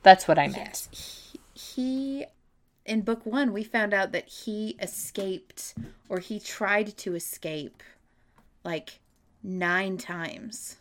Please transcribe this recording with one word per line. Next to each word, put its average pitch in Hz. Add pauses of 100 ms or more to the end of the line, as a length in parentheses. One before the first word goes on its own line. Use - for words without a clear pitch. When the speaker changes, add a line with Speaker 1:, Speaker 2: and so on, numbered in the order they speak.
Speaker 1:
That's 185
what 160
I 143
meant. - (100)
Speaker 2:
Yes. -
He, - (200)
he, 269 (600)
in 220
book 226
one, 247
we 208
found 214
out 196
that -
he 214
escaped, - (340)
or 185
he 208
tried 208
to 185
escape, - (840)
like, 160 (440)
nine 185
times. -